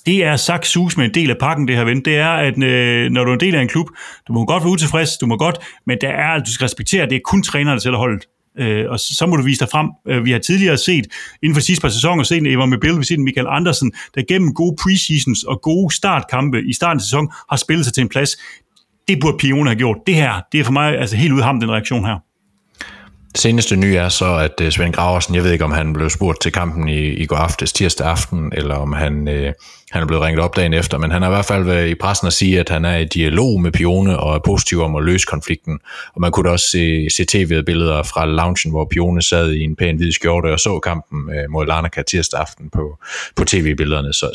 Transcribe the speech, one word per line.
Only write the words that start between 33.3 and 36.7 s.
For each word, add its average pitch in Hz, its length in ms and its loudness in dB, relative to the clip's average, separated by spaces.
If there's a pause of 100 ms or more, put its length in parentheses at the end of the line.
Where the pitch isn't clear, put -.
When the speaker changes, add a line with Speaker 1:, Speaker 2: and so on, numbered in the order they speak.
Speaker 2:
med 85 100 2
Pione 90 480 2
og 76 160 0
er 76 100 0
positiv 92 360 0
om 78 140 0
at 76 80 -2
løse 87 220 2
konflikten. 78 540 -6 (340)
Og 87 80 -4
man 87 100 2
kunne 87 160 2
da 87 60 4
også - 160 0